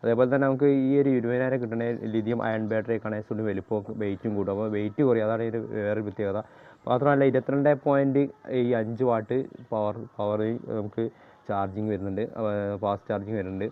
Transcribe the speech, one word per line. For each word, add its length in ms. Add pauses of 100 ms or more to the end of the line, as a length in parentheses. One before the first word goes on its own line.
അതേപോലെ 300
തന്നെ 160
നമുക്ക് 200 (200)
ഈ 100
ഒരു 200
ഇരുപതിനായിരം 440
കിട്ടുന്ന 220 (280)
ലിഥിയം 360
അയൺ 220
ബാറ്ററി 280
ഒക്കെ 100
ആണെങ്കിൽ 400
വലിപ്പം 320 (220)
വെയിറ്റും 340
കൂടും. 180
അപ്പോൾ 200
വെയിറ്റ് 320
കുറയും, 200
അതാണ് 200
ഇതിൻ്റെ 140 (260)
വേറൊരു 220
പ്രത്യേകത. 320 (480)
മാത്രമല്ല, 420
ഇരുപത്തിരണ്ട് 400 (160)
പോയിന്റ് 360 (580)
അഞ്ച് 280
വാട്ട് 300 (340)
പവർ, 240 (220)
പവർ 220 (360)
നമുക്ക് 280 (440)
ചാർജിങ് 440
വരുന്നുണ്ട്, 300 (600)
ഫാസ്റ്റ് 260
ചാർജിങ് 300
വരുന്നുണ്ട്. 320